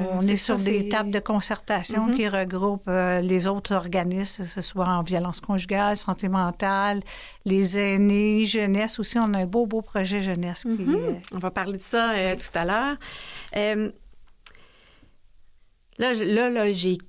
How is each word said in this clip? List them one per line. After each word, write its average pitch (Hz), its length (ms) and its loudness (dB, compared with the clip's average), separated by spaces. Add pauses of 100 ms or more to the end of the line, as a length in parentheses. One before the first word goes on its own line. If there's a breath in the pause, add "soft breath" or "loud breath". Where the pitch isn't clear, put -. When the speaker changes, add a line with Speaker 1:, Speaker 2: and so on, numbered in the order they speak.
(120)
Speaker 1:
on 185 100 0
Speaker 2:
c'est 202 120 4
Speaker 1:
est - 20 2
Speaker 2:
ça, 208 200 0
Speaker 1:
sur 196 160 0
des 202 120 2
Speaker 2:
c'est 208 40 -6
Speaker 1:
tables 208 220 -2
de 202 80 0
concertation 208 880 -2
Speaker 2:
Mhm. 240 80 2
Speaker 1:
qui 220 140 2
regroupent, 196 600 -2
euh, 180 320 2
les 185 280 2
autres 202 260 -2
organismes, 185 680 -2
que 170 40 -8
ce 185 140 -10
soit 185 260 -2
en 180 140 2
violence 175 380 -2
conjugale, 196 580 0
santé 185 300 -2
mentale, 196 760 0 (420 loud breath)
les 190 340 2
aînés, 202 680 4
jeunesse 208 540 0
aussi. 220 180 -2
On 214 160 4
a 190 60 2
un 185 60 0
beau, 226 200 2
beau 220 160 -2
projet 196 400 -2
jeunesse 175 400 -2
qui, 247 60 -4 (140)
Speaker 2:
Mhm. 285 120 2
Speaker 1:
euh, 466 180 0 (220)
Speaker 2:
On 190 40 -6
va 185 120 -4
parler 196 280 -4
de 190 40 -12
ça, 233 300 2
euh, 185 240 0
Speaker 1:
Oui. - 20 -4
Speaker 2:
tout - 200 -6
à 170 60 0
l'heure. 240 320 0 (600 loud breath)
Euh, 214 340 0 (2000 soft breath)
là, 247 160 2
je, 220 80 -2
là, 214 260 2
là, 220 220 2
j'ai 180 280 0 (100)